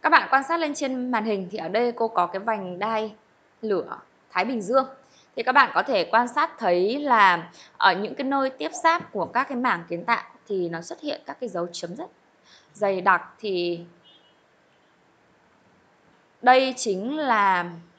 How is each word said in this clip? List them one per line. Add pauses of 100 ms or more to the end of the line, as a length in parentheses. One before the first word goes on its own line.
Các
bạn
quan
sát
lên
trên
màn
hình
thì
ở
đây
cô
có
cái
vành
đai (480)
lửa (320)
Thái
Bình
Dương. (500)
Thì
các
bạn
có
thể
quan
sát
thấy
là (260)
ở
những
cái
nơi
tiếp
giáp
của
các
cái
mảng
kiến
tạo (240)
thì
nó
xuất
hiện
các
cái
dấu
chấm
rất (680)
dày
đặc. (160)
Thì (2500)
đây
chính
là (280)